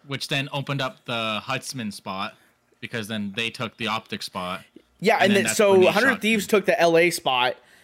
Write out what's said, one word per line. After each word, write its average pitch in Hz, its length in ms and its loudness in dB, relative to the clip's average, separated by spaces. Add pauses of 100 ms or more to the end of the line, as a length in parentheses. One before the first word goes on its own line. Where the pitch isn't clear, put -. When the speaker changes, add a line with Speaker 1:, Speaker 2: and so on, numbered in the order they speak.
Speaker 1:
which 135 200 -8
then 139 240 -4
opened 139 300 -4
up - 240 -8
the 113 380 -4
Huntsman 127 480 -6
spot, 98 440 -8 (460)
because 113 260 -8
then 104 280 -6
they 117 140 -2
took 113 280 -8
the 117 100 -6
Optic 107 360 -6
spot. 92 400 -8 (360)
Speaker 2:
Yeah, 202 160 2
Speaker 1:
And 165 100 2
Speaker 2:
and 202 60 4
Speaker 1:
then 202 40 4
Speaker 2:
then, 196 100 2
Speaker 1:
that's 220 120 -2
Speaker 2:
so 202 160 6
Speaker 1:
when 190 80 8
they 185 60 6
Speaker 2:
Hundred 208 220 4
Speaker 1:
shot 220 120 0
Speaker 2:
Thieves 208 240 0
Speaker 1:
him. - 40 -10
Speaker 2:
took 196 160 2
the 175 140 2
L 165 180 6
A 170 120 6
spot, 127 460 0 (280)